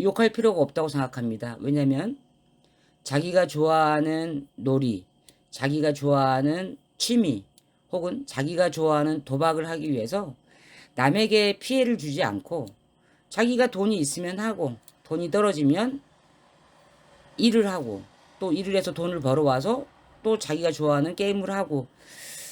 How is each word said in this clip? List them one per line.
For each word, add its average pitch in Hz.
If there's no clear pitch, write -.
욕할 196
필요가 220
없다고 156
생각합니다. 120
왜냐면 143
자기가 175
좋아하는 156
놀이, 127
자기가 147
좋아하는 143
취미, 175
혹은 180
자기가 165
좋아하는 156
도박을 156
하기 156
위해서 139
남에게 202
피해를 247
주지 147
않고 107
자기가 240
돈이 208
있으면 175
하고, 180
돈이 165
떨어지면 202
일을 220
하고, 117
또 190
일을 190
해서 185
돈을 170
벌어와서 139
또 220
자기가 165
좋아하는 151
게임을 196
하고, 185